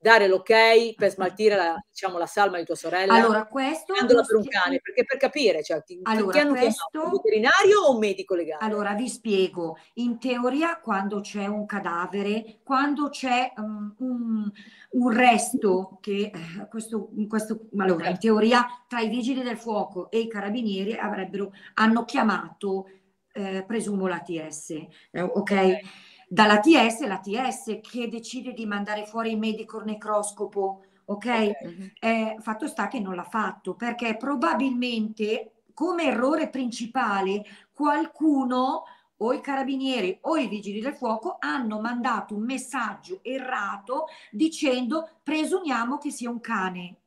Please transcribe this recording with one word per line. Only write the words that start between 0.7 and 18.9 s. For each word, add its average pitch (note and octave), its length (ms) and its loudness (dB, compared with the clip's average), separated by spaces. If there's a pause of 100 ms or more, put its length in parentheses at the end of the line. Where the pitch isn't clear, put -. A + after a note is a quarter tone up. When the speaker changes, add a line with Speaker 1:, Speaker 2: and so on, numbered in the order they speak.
Speaker 1:
per G3+ 140 2
smaltire G3 460 2
la, E3+ 200 2 (100)
diciamo, F#3 300 -6
la E3+ 80 0
salma F#3+ 320 2
di E3+ 80 -4
tua E3+ 100 -4
sorella? F3+ 380 0
Speaker 2:
Allora, A3+ 320 6
questo C4+ 480 -4
Speaker 1:
Dandola F#4+ 280 6
Speaker 2:
lo A3 60 0
Speaker 1:
per A3 100 2
un G#3+ 80 4
Speaker 2:
spie-, G#3+ 140 -2
Speaker 1:
cane, A3+ 220 0
perché - 240 -2
per C4 140 -4
capire, A3 440 2
cioè, D3+ 220 -4
ti, F3+ 120 -18
ti, F3+ 80 -16
Speaker 2:
allora, A3 280 0
Speaker 1:
ti D4 60 4
hanno D4 160 4
chiamato A#3+ 200 2 (160)
Speaker 2:
questo D#4 140 -4
Speaker 1:
un E4+ 60 -2
veterinario F#4+ 720 6
o D4 100 6
un A#3 60 4
medico G3 360 0
legale? D#3 300 -4
Speaker 2:
Allora, G#3 300 -2
vi A#3 160 -4
spiego. F3 680 -2 (180)
In A#3 240 -2
teoria, C4 600 0
quando G3+ 420 -2
c'è G3+ 260 -8
un G#3 200 -4
cadavere, G3 960 -4
quando C#4 480 0
c'è, B3+ 500 -2
mm, G#3 280 -8 (100)
un, A#3 520 -2 (420)
un B3 180 2
resto A3 880 4
che, G#3 340 -4
eh, E3+ 360 -12
questo, A3 400 -8 (180)
questo, G#3+ 480 -4
allora, F#3 300 2
in F3+ 60 0
Speaker 1:
Certo. F3+ 140 -4
Speaker 2:
teoria, A3+ 400 6 (220)
tra A#3+ 120 -4